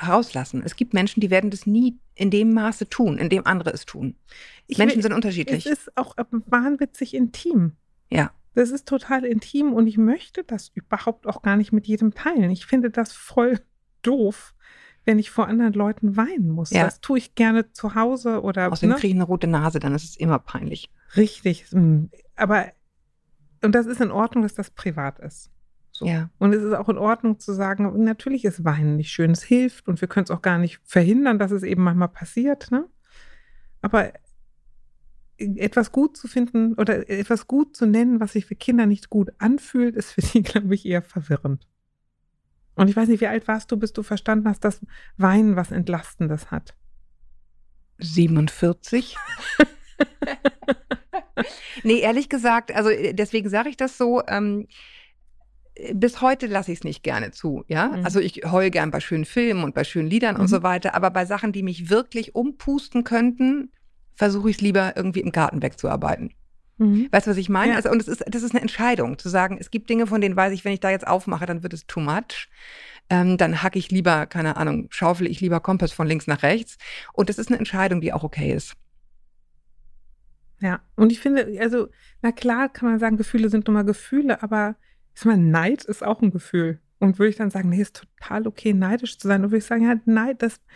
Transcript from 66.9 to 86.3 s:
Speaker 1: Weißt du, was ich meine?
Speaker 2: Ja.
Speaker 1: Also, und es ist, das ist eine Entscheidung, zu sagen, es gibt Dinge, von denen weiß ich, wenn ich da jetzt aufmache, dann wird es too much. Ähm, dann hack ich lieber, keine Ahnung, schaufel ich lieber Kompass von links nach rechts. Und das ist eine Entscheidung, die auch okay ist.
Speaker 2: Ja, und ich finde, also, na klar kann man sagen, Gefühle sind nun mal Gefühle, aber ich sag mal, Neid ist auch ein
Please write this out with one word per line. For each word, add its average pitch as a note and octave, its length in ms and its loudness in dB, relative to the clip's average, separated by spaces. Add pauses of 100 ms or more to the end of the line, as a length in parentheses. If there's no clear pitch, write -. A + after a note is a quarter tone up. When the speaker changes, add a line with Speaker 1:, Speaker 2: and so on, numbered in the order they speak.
Speaker 1:
Weißt G3+ 160 2
du, G#3+ 40 -2
was F#3 80 0
ich F#3 100 -6
meine? G3+ 240 2
Speaker 2:
Ja. A3+ 40 2
Speaker 1:
Also, A3 140 0
und A3+ 100 4
es - 80 -6
ist, - 180 -6
das A3+ 160 -6
ist A#3+ 100 -6
eine A#3+ 80 2
Entscheidung, A3+ 580 -2
zu - 100 -10
sagen, F#3 300 0
es - 120 -16
gibt A3 180 -8
Dinge, A3+ 180 2
von G#3+ 140 0
denen F#3+ 160 0
weiß F#3+ 160 2
ich, F#3+ 120 -10
wenn G3+ 80 -2
ich F#3+ 80 -6
da F#3+ 100 0
jetzt F#3+ 160 -4
aufmache, F3+ 400 -2
dann E3+ 160 -6
wird F3 100 -10
es E3 140 -16
too - 140 -8
much. D#3+ 480 -4 (600)
Ähm, F3+ 300 2
dann E3 240 0
hack F#3 140 -2
ich F#3 140 -4
lieber, E3+ 360 2
keine D#3+ 300 -4
Ahnung, D#3 340 -2
schaufel F3 360 0
ich - 140 -6
lieber F3 200 0
Kompass F#3 320 0
von D#3+ 140 -2
links D#3 200 -2
nach D3 160 -2
rechts. G#3 340 0 (360)
Und G3+ 160 2
das G3+ 100 -4
ist A3+ 100 -6
eine B3 100 2
Entscheidung, F#3+ 420 0
die D#3+ 120 -2
auch D3+ 100 -4
okay C#3+ 300 -4
ist. - 240 -6 (1800)
Speaker 2:
Ja, F#3 200 -2 (140)
und G#3+ 160 6
ich A#3 100 -2
finde, A3+ 400 0
also, A3+ 280 -2 (340)
na A#3 100 2
klar B3 360 0
kann B3 220 -4
man A3 80 2
sagen, A3 180 2
Gefühle A3 320 0
sind G#3+ 180 2
nun G#3+ 80 4
mal G#3 100 2
Gefühle, C4 580 -2
aber G#3+ 340 -2 (380)
ich - 60 -20
sag - 60 0
mal, A3 120 6
Neid E3 460 2
ist - 200 -8
auch G#3+ 180 -2
ein G3+ 80 4